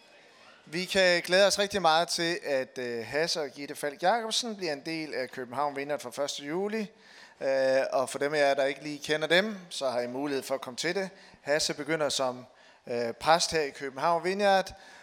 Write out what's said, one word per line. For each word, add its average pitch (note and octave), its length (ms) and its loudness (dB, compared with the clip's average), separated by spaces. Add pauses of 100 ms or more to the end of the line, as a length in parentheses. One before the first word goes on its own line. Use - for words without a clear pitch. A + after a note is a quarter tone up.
(640)
vi F3 200 -6
kan F3 360 4
glæde F#3 260 6
os F#3 120 2
rigtig G3+ 220 -2
meget E3 260 4
til, E3+ 360 -2
at, C3 340 -2
øh, A#2+ 280 -4
Hasse D#3 360 -2
og C#3 80 -6
Gitte C#3 260 -12
Falk D3 280 -6
Jacobsen A3 520 0
bliver F3 180 -4
en C#3 120 -8
del D#3+ 280 -6
af B2+ 160 -4
København C3 460 -4
Vindert C#3+ 260 -4
fra B2 80 -12
første C#3+ 340 -6
juli. G3 480 -4 (500)
Øh, C3+ 400 2 (100)
og B2+ 180 0
for - 100 -6
dem C#3+ 140 0
af D3+ 60 2
jer, C#3 140 6
der C3+ 120 2
ikke D3 180 -4
lige D3 160 -10
kender D#3 280 -2
dem, G3 300 4 (120)
så C3+ 200 -4
har A#2+ 100 0
I A#2+ 80 -2
mulighed C3+ 360 -4
for C3+ 120 -4
at B2+ 60 -4
komme B2 160 -12
til E3+ 180 -2
det. F#3+ 140 -2 (320)
Hasse D3+ 320 0
begynder D3 360 -2
som, B2+ 360 -2 (420)
øh, A#2+ 260 -2
præst E3 380 2
her D#3+ 100 2
i C#3 80 -2
København C#3+ 540 -2
Vineyard, G3 500 2 (300)